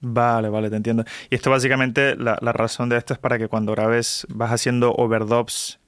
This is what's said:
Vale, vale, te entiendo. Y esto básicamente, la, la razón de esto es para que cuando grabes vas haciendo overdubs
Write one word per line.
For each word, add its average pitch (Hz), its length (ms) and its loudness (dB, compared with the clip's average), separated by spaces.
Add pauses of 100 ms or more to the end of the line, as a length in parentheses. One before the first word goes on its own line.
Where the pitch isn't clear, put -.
Vale, 117 500 0
vale, 107 180 -2
te 107 80 -4
entiendo. 113 280 0 (260)
Y 127 60 0
esto 135 140 0
básicamente, 131 680 2
la, 117 240 -2
la 117 120 0
razón 117 360 -2
de 120 100 2
esto 123 160 -4
es - 40 -8
para 120 200 0
que 110 100 -4
cuando 107 240 -2
grabes 113 560 0
vas 113 240 -2
haciendo 120 400 2
overdubs 113 960 0